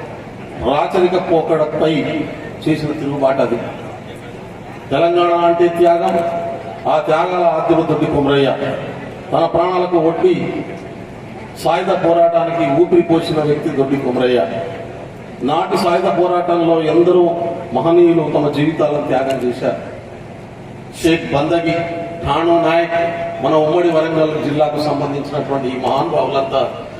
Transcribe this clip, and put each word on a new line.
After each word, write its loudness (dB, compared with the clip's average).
రాచరిక 2
పోకడపై 2
చేసిన 0
తిరుగుబాటు 0
అది. 0
తెలంగాణ 4
అంటే 4
త్యాగం, 4
ఆ 2
త్యాగాల 0
ఆద్యుడు 2
దొడ్డి 0
కొమరయ్య. 2
తన 2
ప్రాణాలకు 0
ఒడ్డి 0
సాయుధ 2
పోరాటానికి 2
ఊపిరి 6
పోసిన 0
వ్యక్తి 0
దొడ్డి 0
కొమరయ్య. 2
నాటి 0
సాయుధ 0
పోరాటంలో 2
ఎందరో 4
మహనీయులు 4
తమ 2
జీవితాలను 0
త్యాగం 0
చేశారు. -2
షేక్ 2
బందగి, 0
ఠాణు 2
నాయక్, 2
మన 2
ఉమ్మడి 4
వరంగల్ 2
జిల్లాకు 0
సంబంధించినటువంటి -2
ఈ -4
మహానుభావులంతా 0